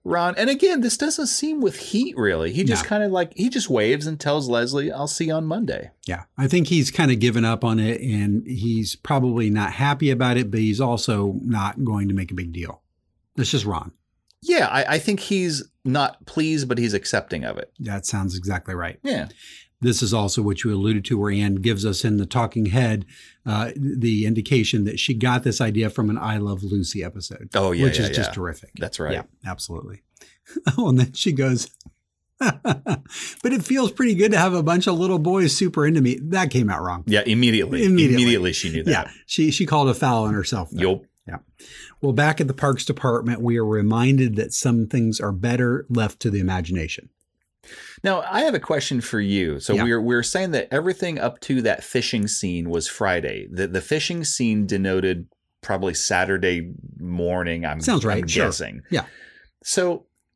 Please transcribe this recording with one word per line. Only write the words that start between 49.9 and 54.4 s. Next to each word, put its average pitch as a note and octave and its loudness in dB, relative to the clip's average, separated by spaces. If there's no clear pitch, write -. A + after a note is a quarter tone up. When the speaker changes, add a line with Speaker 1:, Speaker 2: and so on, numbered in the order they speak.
Speaker 1:
we're A#2+ 0
saying F#3 -2
that C3+ -2
everything F3 -2
up - -4
to B2+ 0
that A2 0
fishing A2+ -2
scene F2 -2
was E2 -2
Friday. D2+ -2
The, F#2 -2
the F#2 -4
fishing D#3 -2
scene A2 0